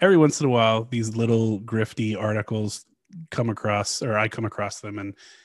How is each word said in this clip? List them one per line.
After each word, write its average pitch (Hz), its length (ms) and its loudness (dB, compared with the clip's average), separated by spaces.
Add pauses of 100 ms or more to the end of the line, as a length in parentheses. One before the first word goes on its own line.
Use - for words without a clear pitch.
every 190 160 6
once 151 240 6
in 147 60 0
a 131 40 2
while, 113 340 4
these 113 320 -4
little 113 440 2
grifty 110 600 -2
articles 107 640 -4 (460)
come 117 180 -2
across, 104 540 -4
or 110 160 -2
I 110 100 0
come 113 160 -6
across 101 360 -8
them, 104 180 -12
and 101 160 -10 (300)